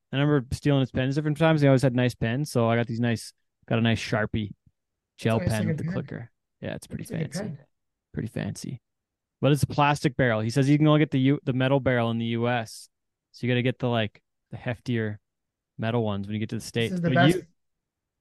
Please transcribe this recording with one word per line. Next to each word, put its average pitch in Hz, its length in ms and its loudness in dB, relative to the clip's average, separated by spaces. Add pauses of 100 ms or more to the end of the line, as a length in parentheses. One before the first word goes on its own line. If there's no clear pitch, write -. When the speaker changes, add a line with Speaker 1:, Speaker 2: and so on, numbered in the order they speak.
(120)
Speaker 1:
And 135 80 -2
I 143 40 2
remember 147 280 2
stealing 139 280 2
his 127 120 0
pens 135 240 -2
different 151 220 -2
times. 160 220 4
He 143 80 6
always 131 140 6
had 127 140 2
nice 123 180 2
pens. 123 380 -4
So 117 160 2
I 117 80 4
got 117 100 0
these 117 140 -6
nice, 117 320 -2 (360)
got 120 100 2
a 113 40 2
nice 113 180 2
Sharpie 107 520 -4 (640)
gel 113 220 0
Speaker 2:
That's 180 120 -2
a 110 40 -2
Speaker 1:
pen 110 80 0
Speaker 2:
good - 60 0
Speaker 1:
with 151 100 -2
the - 60 -8
Speaker 2:
pen. 165 80 -4
Speaker 1:
clicker. - 380 -8 (300)
Yeah, - 140 -8
it's - 140 -14
pretty - 160 -10
Speaker 2:
That's - 80 -16
a - 60 -6
good - 160 -6
Speaker 1:
fancy. 170 40 -8 (180)
Speaker 2:
pen. - 20 -20 (540)
Speaker 1:
Pretty - 160 -6
fancy. - 520 -8 (600)
But 135 120 4
it's 147 100 2
a - 60 0
plastic 147 480 0
barrel. 117 240 2
He 110 100 -2
says 135 180 2
you 147 100 6
can 151 100 4
only 151 100 6
get 151 140 2
the 135 80 0
U-, 135 240 2
the 135 80 -2
metal 131 260 2
barrel 123 320 0
in 117 80 -4
the 117 80 -4
U 117 220 -2
S. 120 400 -6 (420)
So - 160 -10
you 123 60 2
gotta 123 100 2
get 123 160 0
the, 131 100 -2
like, 113 320 -2 (300)
the - 60 -14
heftier 113 600 -6 (580)
metal 113 280 -2
ones 101 240 -4
when 107 60 -6
you 107 60 -4
get 107 100 -6
to - 60 -8
the 104 40 -6
Speaker 2:
This - 60 -14
Speaker 1:
States. 113 280 -2
Speaker 2:
is 175 60 -4
the 170 100 -2
Speaker 1:
But 131 60 0
Speaker 2:
best. 156 200 6
Speaker 1:
you 349 60 -6 (800)